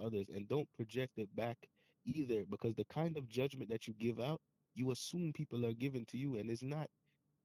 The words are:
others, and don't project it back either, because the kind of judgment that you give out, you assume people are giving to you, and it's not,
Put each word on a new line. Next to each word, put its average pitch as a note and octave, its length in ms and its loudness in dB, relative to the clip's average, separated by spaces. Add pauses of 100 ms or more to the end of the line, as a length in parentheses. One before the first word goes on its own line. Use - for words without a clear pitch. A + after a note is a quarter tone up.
others, G#2+ 260 0
and G2+ 180 -4
don't C#3 260 2
project A#2+ 440 -4
it G#2 180 -4
back A#2 220 0 (480)
either, A#2+ 440 2
because G#2+ 260 0
the G#2+ 100 0
kind D#3+ 320 0
of C3+ 100 -4
judgment C3 420 0
that A#2 180 -2
you A2+ 60 -4
give A2+ 260 2
out, D3 220 0 (320)
you B2+ 180 2
assume E3 420 0
people A#2+ 320 0
are A2+ 80 4
giving B2 320 0
to - 120 -6
you, C3+ 200 2
and G#2 120 -2
it's A#2 140 0
not, D3 240 -2 (580)